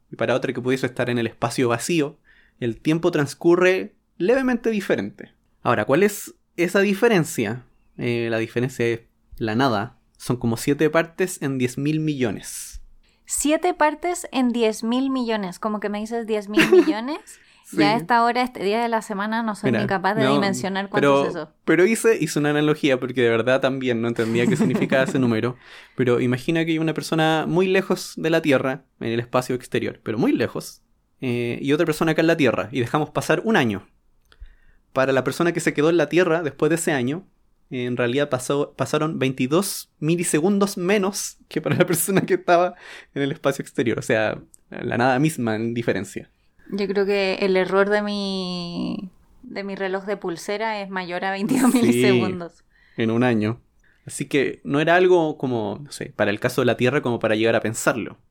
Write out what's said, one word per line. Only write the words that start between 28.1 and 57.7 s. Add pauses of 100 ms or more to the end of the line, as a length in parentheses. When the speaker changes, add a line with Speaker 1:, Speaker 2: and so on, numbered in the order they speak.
Speaker 1:
de
la
Tierra, (140)
en
el
espacio
exterior,
pero
muy
lejos, (400)
eh,
y
otra
persona
acá
en
la
Tierra,
y
dejamos
pasar
un
año. (1080)
Para
la
persona
que
se
quedó
en
la
Tierra
después
de
ese
año, (420)
en
realidad
pasó,
pasaron
veintidós
milisegundos
menos (100)
que
para
la
persona
que
estaba (400)
en
el
espacio
exterior.
O
sea, (300)
la
nada
misma
en
diferencia. (400)
Speaker 2:
Yo
creo
que
el
error
de
mi, (340)
de
mi
reloj
de
pulsera
es
mayor
a
veintidós
Speaker 1:
Sí,
Speaker 2:
milisegundos. (340)
Speaker 1:
en
un
año. (440)
Así
que
no
era
algo
como,
no
sé,
para
el
caso
de
la
Tierra
como
para
llegar
a
pensarlo. (140)